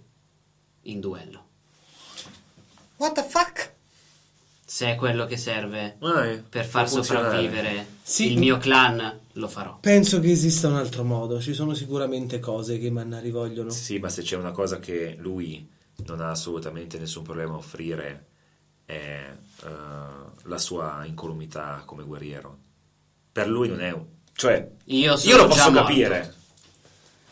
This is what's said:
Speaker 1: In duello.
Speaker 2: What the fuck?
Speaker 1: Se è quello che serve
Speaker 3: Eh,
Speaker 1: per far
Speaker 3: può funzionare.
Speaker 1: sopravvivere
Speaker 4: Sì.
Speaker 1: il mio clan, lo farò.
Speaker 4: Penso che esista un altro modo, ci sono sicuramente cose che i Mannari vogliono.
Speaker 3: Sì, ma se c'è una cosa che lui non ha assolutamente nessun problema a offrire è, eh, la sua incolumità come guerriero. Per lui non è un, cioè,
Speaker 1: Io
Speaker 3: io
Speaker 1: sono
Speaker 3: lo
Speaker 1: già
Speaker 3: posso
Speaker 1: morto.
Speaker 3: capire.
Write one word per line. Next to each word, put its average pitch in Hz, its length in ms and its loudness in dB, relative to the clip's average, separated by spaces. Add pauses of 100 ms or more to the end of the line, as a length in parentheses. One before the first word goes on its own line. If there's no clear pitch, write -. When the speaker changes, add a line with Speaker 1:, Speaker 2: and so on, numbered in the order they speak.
(840)
Speaker 1:
In 104 180 -10
duello. 90 460 -10 (1500)
Speaker 2:
What 311 180 -2
the 285 80 0
fuck? - 520 -2 (920)
Speaker 1:
Se - 260 -2
è 117 60 0
quello 120 300 0
che 117 100 -6
serve 107 680 -6
Speaker 3:
Eh, 127 460 0
Speaker 1:
per 117 180 -6
far 120 200 0
Speaker 3:
può 120 100 -2
funzionare. 123 300 0 (100)
Speaker 1:
sopravvivere 104 500 -2 (160)
Speaker 4:
Sì. 113 300 0
Speaker 1:
il 120 60 4
mio 127 200 6
clan, 123 600 2 (140)
lo 110 160 -8
farò. 98 320 -12
Speaker 4:
Penso 202 400 8
che 165 120 6
esista 160 360 4
un 143 80 4
altro 123 280 -2
modo, 120 360 -2
ci 143 140 -4
sono 151 200 -2
sicuramente 127 680 -4
cose 113 380 -4
che 117 80 -4
i 120 40 -2
Mannari 117 400 -6
vogliono. 113 400 -6
Speaker 3:
Sì, 104 280 -6
ma 98 100 -6
se 92 140 -8
c'è 90 140 -6
una 90 140 -6
cosa 92 300 -4
che 85 380 -6
lui 82 480 -8 (400)
non 82 140 -10
ha 80 100 -6
assolutamente 82 680 -8
nessun 80 240 -10
problema 80 320 -10
a 78 40 -10
offrire 78 680 -12 (580)
è, 73 460 -12 (340)
eh, 80 40 -14 (760)
la 87 160 -10
sua 78 480 -6
incolumità 78 800 -12
come 76 180 -18
guerriero. 71 540 -14 (720)
Per 104 180 0
lui 117 200 2
non 90 120 -4
è 87 120 -4
un, 80 120 -8 (280)
cioè, - 360 2 (180)
Speaker 1:
Io 139 260 4
Speaker 3:
io 143 40 6
Speaker 1:
sono 190 200 8
Speaker 3:
lo 190 60 12
Speaker 1:
già - 60 10
Speaker 3:
posso 147 220 10
Speaker 1:
morto. 131 160 8
Speaker 3:
capire. 101 460 2 (1000)